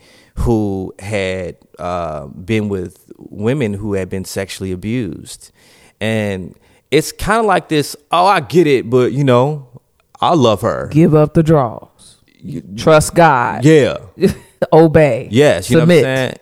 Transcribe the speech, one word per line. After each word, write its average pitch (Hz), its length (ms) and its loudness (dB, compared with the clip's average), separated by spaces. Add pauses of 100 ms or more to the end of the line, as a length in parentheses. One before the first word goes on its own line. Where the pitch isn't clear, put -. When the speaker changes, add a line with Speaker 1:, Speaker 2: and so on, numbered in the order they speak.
(400)
Speaker 1:
who 101 580 -2
had, 95 580 -8 (220)
uh, 82 480 -8
been 104 420 -6
with 95 480 -10
women 113 580 -4
who 101 200 -6
had 92 160 -6
been 95 140 -8
sexually 95 480 -10
abused. 98 800 -10 (500)
And 104 580 -4 (320)
it's 151 220 0
kinda 220 300 -2
like 196 260 -2
this, 147 280 -4 (140)
"Oh, 175 160 2
I 196 140 2
get 156 260 2
it, 120 240 0
but, 127 220 2
you 139 120 -2
know, 135 440 0 (520)
I - 140 2
love 117 280 2
her." 73 260 -4
Speaker 2:
Give 151 260 2
up 151 200 2
the 170 80 4
draws. - 720 -2 (220)
Speaker 1:
You 82 240 -14 (140)
Speaker 2:
Trust 156 380 2
God. 123 500 2
Speaker 1:
Yeah. 139 340 4 (180)
Speaker 2:
<laughs> - 560 -4
Obey. 156 580 4
Speaker 1:
Yes, 110 400 2
you 151 80 4
Speaker 2:
Submit. 165 240 4
Speaker 1:
know 135 60 0
what 131 100 -2
I'm 131 100 -2
saying? - 140 -10